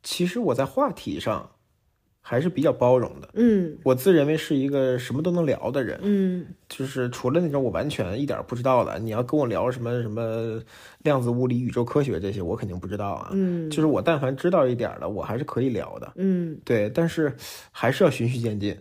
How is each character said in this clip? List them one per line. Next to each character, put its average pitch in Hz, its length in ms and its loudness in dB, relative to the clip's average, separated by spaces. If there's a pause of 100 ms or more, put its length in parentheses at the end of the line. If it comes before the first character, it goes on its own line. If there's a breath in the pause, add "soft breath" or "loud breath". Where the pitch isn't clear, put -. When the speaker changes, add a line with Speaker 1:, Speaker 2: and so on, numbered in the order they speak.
Speaker 1:
其 - 240 -2
实 208 140 -4
我 156 160 0
在 135 100 0
话 262 260 0
题 - 280 -8
上 - 320 -4 (760)
还 123 120 2
是 175 80 0
比 170 120 -2
较 147 120 4
包 123 240 6
容 117 120 0 (120)
的。 - 140 -18
Speaker 2:
嗯。 202 480 4
Speaker 1:
我 131 120 6
自 180 180 4
认 143 140 6
为 156 80 2
是 156 180 -2
一 135 140 2
个 131 320 2
什 123 160 -6
么 151 80 0
都 180 80 2
能 175 140 2
聊 123 260 0
的 135 100 0
人。 104 220 -4
Speaker 2:
嗯。 190 420 2 (220)
Speaker 1:
就 - 180 -6
是 131 240 -2
除 123 220 -2
了 156 80 4
那 175 80 0
种 139 160 0
我 131 80 0
完 131 180 -2
全 101 300 -4
一 143 60 -2
点 - 120 -4
儿 - 60 -8
不 - 100 -8
知 123 80 -6
道 127 220 4
的， 80 160 -4
你 110 120 -4
要 117 120 -2
跟 151 160 0
我 139 60 2
聊 110 260 0
什 123 100 -6
么， 120 200 -2
什 110 100 -4
么 113 500 -4 (420 loud breath)
量 143 180 4
子 120 80 0
物 123 180 2
理、 123 140 0
宇 113 100 -2
宙 120 140 0
科 143 180 2
学 104 160 -2
这 98 100 -2
些， 98 120 -6
我 82 120 -4
肯 - 140 -6
定 90 100 -8
不 92 80 -10
知 101 120 -6
道 101 140 -4
啊。 55 200 -8
Speaker 2:
嗯。 180 380 0
Speaker 1:
就 151 80 -4
是 156 80 4
我 123 160 2
但 165 180 2
凡 135 160 -2
知 175 160 0
道 156 160 4
一 120 80 2
点 110 140 -2
儿 - 100 -10
的， 76 80 -6
我 101 160 -6
还 107 140 -4
是 147 80 -4
可 - 160 -4
以 135 80 2
聊 95 300 -6
的。 - 180 -14
Speaker 2:
嗯。 180 480 0
Speaker 1:
对， 107 240 2
但 165 180 2
是 156 260 0 (380 loud breath)
还 - 180 -2
是 135 140 4
要 160 60 8
循 117 180 0
序 127 100 0
渐 110 220 -2
进。 98 220 -4